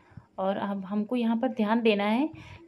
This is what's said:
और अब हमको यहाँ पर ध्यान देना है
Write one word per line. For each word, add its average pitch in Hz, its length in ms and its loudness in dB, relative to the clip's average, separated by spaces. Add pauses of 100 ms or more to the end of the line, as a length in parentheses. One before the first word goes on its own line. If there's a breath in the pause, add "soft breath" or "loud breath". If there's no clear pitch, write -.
(380 loud breath)
और 190 200 0
अब 196 280 -4
हमको 208 300 -2
यहाँ 233 220 2
पर 247 100 0
ध्यान 226 340 0
देना 208 220 4
है 233 260 2 (380 loud breath)